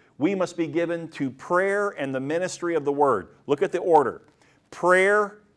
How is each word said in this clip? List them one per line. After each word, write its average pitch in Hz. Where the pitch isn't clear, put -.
"We 180
must 180
be 165
given 165
to 139
prayer 196
and 139
the 135
ministry 170
of 147
the 143
word." 135
Look 143
at 180
the 196
order. 151
Prayer 196